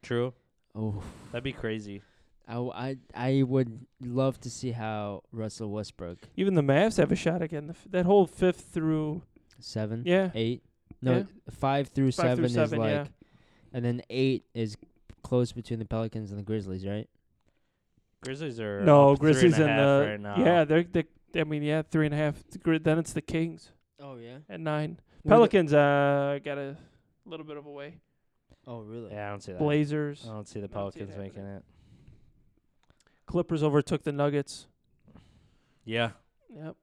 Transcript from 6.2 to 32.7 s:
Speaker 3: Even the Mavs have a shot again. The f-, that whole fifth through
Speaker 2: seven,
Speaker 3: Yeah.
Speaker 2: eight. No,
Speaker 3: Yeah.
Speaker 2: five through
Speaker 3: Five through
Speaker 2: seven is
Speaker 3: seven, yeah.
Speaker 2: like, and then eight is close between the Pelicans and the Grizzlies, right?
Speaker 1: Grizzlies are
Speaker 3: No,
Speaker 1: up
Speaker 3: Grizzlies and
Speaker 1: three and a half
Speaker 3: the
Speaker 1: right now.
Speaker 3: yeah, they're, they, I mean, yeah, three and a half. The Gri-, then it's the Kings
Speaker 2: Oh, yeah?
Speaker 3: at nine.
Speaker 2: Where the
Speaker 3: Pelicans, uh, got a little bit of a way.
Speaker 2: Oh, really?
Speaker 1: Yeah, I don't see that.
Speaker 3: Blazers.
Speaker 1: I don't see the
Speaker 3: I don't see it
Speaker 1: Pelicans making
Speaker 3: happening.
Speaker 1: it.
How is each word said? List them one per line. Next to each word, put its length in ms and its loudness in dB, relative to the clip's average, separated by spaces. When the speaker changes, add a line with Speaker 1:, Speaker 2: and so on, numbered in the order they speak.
Speaker 3:
Even 200 0
the 60 6
Mavs 360 4
have 140 4
a 40 2
shot 260 -2
again. 260 -8
The 60 -14
f-, 180 -20
that 140 0
whole 220 6
fifth 460 0
through 480 -2
Speaker 2:
seven, 460 -6
Speaker 3:
Yeah. 300 2
Speaker 2:
eight. 260 -2
No, 160 4
Speaker 3:
Yeah. 60 0
Speaker 2:
five 380 0
through 220 2
Speaker 3:
Five 260 2
through 60 0
Speaker 2:
seven 20 2
is 80 0
Speaker 3:
seven, 280 2
yeah. 220 0
Speaker 2:
like, 80 -12
and 120 -4
then 240 -2
eight 440 0
is 220 -4
close 320 0
between 260 -8
the 60 -6
Pelicans 460 -6
and 80 -10
the 40 -10
Grizzlies, 420 -6
right? 220 -8
Speaker 1:
Grizzlies 380 -8
are 240 -4
Speaker 3:
No, 300 10
Speaker 1:
up 60 2
Speaker 3:
Grizzlies 340 6
and 20 4
Speaker 1:
three 80 4
and 80 4
a 20 2
half 300 4
Speaker 3:
the 60 0
Speaker 1:
right 100 -6
now. 180 -8
Speaker 3:
yeah, 280 4
they're, 180 4
they, 200 -2
I 100 0
mean, 180 -4
yeah, 180 0
three 240 0
and 80 -2
a 40 -2
half. 340 -2
The 60 -16
Gri-, 220 0
then 200 2
it's 140 -6
the 80 -4
Kings 500 -6
Speaker 2:
Oh, 180 -16
yeah? 200 -16
Speaker 3:
at 100 -14
nine. 400 -6
Speaker 2:
Where 60 -4
the 0 -
Speaker 3:
Pelicans, 440 6
uh, 680 4
got 140 -8
a 200 -10
little 200 -16
bit 120 -16
of 80 -18
a 60 -18
way. 280 -18
Speaker 2:
Oh, 140 -12
really? 300 -14
Speaker 1:
Yeah, 160 -8
I 40 -8
don't 100 -10
see 120 -14
that. 60 -12
Speaker 3:
Blazers. 680 -2
Speaker 1:
I 40 -12
don't 140 -12
see 140 -12
the 100 -10
Speaker 3:
I 20 -20
don't 200 -8
see 60 -18
it 40 -10
Speaker 1:
Pelicans 140 -14
making 240 -14
Speaker 3:
happening. 160 -14
Speaker 1:
it. 60 -18